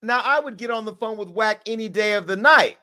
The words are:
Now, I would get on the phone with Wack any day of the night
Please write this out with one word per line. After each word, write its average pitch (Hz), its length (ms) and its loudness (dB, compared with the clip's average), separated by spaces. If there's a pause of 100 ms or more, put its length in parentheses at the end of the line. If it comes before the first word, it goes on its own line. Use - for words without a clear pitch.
Now, 240 180 0
I 269 200 2
would 277 160 -8
get 233 140 -8
on 226 160 -4
the 208 80 -10
phone 220 240 -8
with 202 100 -10
Wack 214 380 0
any 220 240 -6
day 208 240 0
of 196 120 -2
the 190 100 -2
night 220 460 4